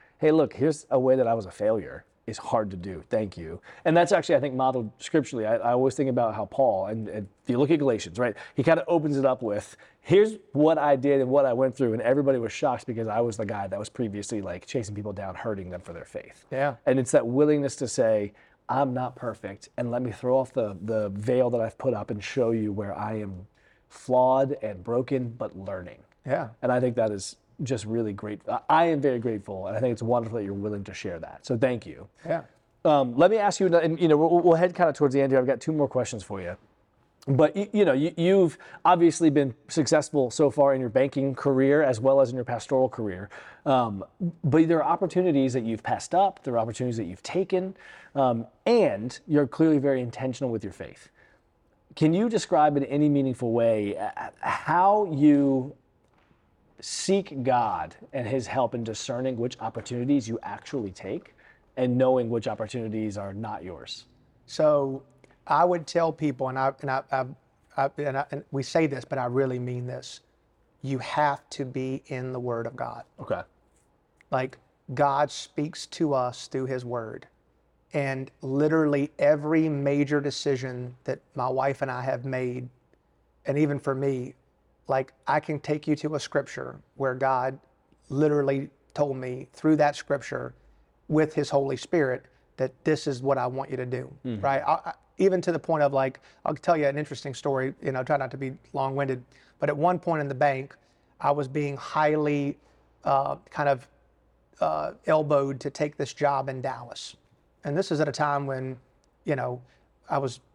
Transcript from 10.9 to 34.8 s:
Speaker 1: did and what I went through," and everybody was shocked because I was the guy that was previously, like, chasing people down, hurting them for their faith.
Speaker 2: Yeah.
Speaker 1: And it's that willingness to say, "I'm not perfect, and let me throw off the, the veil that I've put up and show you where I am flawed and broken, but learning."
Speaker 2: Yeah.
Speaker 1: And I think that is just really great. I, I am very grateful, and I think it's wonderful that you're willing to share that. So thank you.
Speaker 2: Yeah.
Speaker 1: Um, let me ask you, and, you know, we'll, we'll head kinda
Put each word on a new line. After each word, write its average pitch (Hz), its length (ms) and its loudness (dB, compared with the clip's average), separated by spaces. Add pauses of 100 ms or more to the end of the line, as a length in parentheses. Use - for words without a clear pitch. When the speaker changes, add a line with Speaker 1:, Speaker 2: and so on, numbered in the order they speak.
Speaker 1:
did 139 260 2
and 127 80 0
what 139 160 4
I 123 80 2
went 127 220 0
through," 120 180 0
and 117 80 -4
everybody 135 380 4
was 113 120 -4
shocked 127 360 -2
because 113 200 -4
I 107 140 0
was 117 160 -2
the 110 80 -4
guy 101 220 -6
that 98 100 -6
was 107 120 -8
previously, 104 520 -6
like, 90 240 -8
chasing 104 300 -6
people 104 180 -8
down, 95 220 -10
hurting 98 340 -8
them 87 120 -10
for 85 120 -16
their 85 120 -14
faith. - 460 -16
Speaker 2:
Yeah. 135 260 -2 (100)
Speaker 1:
And 131 120 4
it's 120 120 -2
that 123 160 4
willingness 143 480 2
to 127 120 -6
say, 110 460 0 (340)
"I'm 131 280 -2
not 123 200 -6
perfect, 101 600 -12
and 120 140 -4
let 123 100 -2
me 123 100 -4
throw 127 280 0
off 127 120 -4
the, 104 300 -2
the 107 280 -2
veil 120 420 0
that 120 100 0
I've 110 160 -4
put 127 160 -2
up 104 160 -6
and 104 140 -6
show 117 260 0
you 107 240 0
where 101 240 -6
I 107 220 -6
am 98 260 -10 (420)
flawed 131 760 2
and 98 200 -8
broken, 123 540 -2
but - 200 -8
learning." 95 420 -10 (260)
Speaker 2:
Yeah. 131 240 -2 (140)
Speaker 1:
And 123 80 2
I 123 80 2
think 123 160 0
that 110 160 2
is 98 240 -8 (280)
just 117 220 -4
really 110 260 -2
great. 104 380 -10
I, 117 100 -2 (100)
I 160 160 6
am 160 140 2
very 131 200 2
grateful, 104 480 -6
and 107 100 -4
I - 20 -2
think 123 140 2
it's 107 80 -6
wonderful 117 380 0
that 104 40 -4
you're 101 100 -6
willing 101 320 -6
to 98 80 -14
share 87 260 -8
that. - 260 -16
So 123 120 0
thank 123 280 0
you. 120 220 -16 (180)
Speaker 2:
Yeah. 165 160 -2 (420)
Speaker 1:
Um, 139 320 4
let 170 160 6
me 220 60 2
ask 202 240 0
you, 180 120 2
and, 165 240 4
you 165 120 4
know, 151 80 8
we'll, 165 240 6
we'll 170 140 8
head 175 200 2
kinda 170 160 4